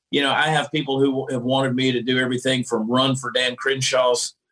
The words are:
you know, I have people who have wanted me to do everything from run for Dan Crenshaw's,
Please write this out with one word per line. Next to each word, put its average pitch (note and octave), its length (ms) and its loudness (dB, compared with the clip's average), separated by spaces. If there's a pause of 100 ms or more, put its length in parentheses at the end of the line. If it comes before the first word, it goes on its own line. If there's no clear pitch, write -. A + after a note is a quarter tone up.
(100)
you C#3 100 2
know, C#3 120 2
I D3 160 2
have D#3 240 0
people C#3 280 -2
who C3+ 300 0
have B2+ 120 -4
wanted C3 340 0
me C3 160 2
to A#2+ 100 -2
do B2+ 160 0
everything B2+ 460 0
from A2 260 -2
run C3 240 2
for B2 160 -6
Dan B2+ 260 0
Crenshaw's, C3 760 0 (180)